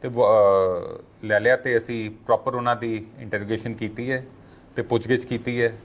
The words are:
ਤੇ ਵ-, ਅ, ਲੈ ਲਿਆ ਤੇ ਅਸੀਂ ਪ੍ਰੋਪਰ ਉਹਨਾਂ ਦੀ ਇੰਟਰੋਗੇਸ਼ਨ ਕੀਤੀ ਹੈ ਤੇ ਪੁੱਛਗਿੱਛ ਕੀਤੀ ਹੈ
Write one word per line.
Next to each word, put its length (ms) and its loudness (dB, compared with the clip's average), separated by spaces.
ਤੇ 60 -6
ਵ-, 140 0
ਅ, 800 4
ਲੈ 160 2
ਲਿਆ 160 4
ਤੇ 220 0
ਅਸੀਂ 320 -6
ਪ੍ਰੋਪਰ 440 0
ਉਹਨਾਂ 220 0
ਦੀ 300 -6
ਇੰਟਰੋਗੇਸ਼ਨ 560 -6
ਕੀਤੀ 360 -8
ਹੈ 160 -6
ਤੇ 60 -4
ਪੁੱਛਗਿੱਛ 420 0
ਕੀਤੀ 380 -4
ਹੈ 100 0